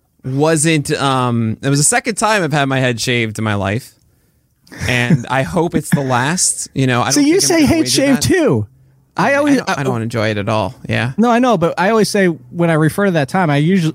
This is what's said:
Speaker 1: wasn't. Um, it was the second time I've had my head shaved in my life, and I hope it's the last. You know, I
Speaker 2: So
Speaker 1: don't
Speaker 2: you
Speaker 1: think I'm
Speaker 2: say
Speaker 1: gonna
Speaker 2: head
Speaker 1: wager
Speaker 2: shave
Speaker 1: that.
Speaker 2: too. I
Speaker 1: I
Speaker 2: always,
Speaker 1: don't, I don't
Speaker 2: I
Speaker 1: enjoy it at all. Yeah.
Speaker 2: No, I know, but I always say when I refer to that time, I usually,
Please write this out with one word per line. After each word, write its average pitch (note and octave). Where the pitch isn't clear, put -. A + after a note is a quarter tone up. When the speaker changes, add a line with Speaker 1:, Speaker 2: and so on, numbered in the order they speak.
Speaker 1:
wasn't. D3+
Um, B2
it C3
was C#3
the D3
second A3+
time G#3+
I've D3
had C#3+
my C3+
head B2
shaved A#2
in A2
my G#2+
life, G2+
and B2
I C3+
hope E3
it's D#3+
the C#3+
last. C3
You C3+
know, B2
I A2
Speaker 2:
So D4
Speaker 1:
don't C#4+
Speaker 2:
you F4+
Speaker 1:
think -
I'm -
Speaker 2:
say F#4
Speaker 1:
gonna C#4
Speaker 2:
head E4
Speaker 1:
wager C#4
Speaker 2:
shave C#4
Speaker 1:
that. -
Speaker 2:
too. A#3
I A3+
Speaker 1:
I -
Speaker 2:
always, C#4+
Speaker 1:
don't, -
I F3
don't B2+
Speaker 2:
I -
Speaker 1:
enjoy A2
it G#2+
at G2+
all. A2
Yeah. A2+
Speaker 2:
No, A#3
I A3+
know, B3
but E3
I F3
always A3
say G3
when E3+
I E3
refer D#3+
to G3
that D3
time, F#3+
I C#3+
usually, D#3+